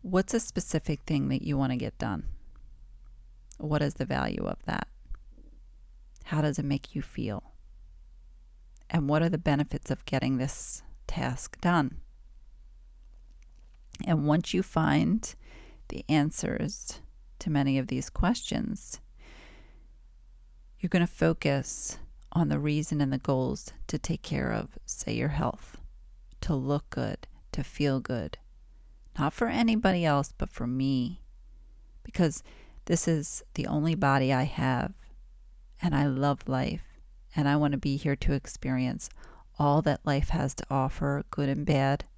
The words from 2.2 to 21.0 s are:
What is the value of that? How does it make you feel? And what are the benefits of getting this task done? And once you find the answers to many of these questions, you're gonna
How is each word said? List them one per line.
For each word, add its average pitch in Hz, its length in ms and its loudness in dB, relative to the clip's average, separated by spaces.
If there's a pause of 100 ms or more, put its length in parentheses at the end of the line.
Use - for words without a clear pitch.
What 151 240 0
is 143 140 0
the 131 100 -4
value 50 400 -2
of 50 220 -4
that? - 220 -4 (1400)
How 156 180 0
does 147 160 2
it 143 80 -2
make 139 280 -2
you 143 60 -4
feel? 104 540 -8 (1400)
And 147 180 2
what 151 140 4
are 170 80 4
the 160 80 0
benefits 147 520 0
of - 140 -2
getting 131 320 0
this - 460 -4 (240)
task - 560 -4
done? 165 400 2 (2000)
And 156 200 2
once 151 260 2
you 180 100 2
find 160 720 2 (540)
the - 220 -8
answers - 920 0 (380)
to - 100 -4
many 139 300 2
of 127 80 0
these 127 240 -4
questions, - 920 -2 (1800)
you're 175 120 -2
gonna 170 160 4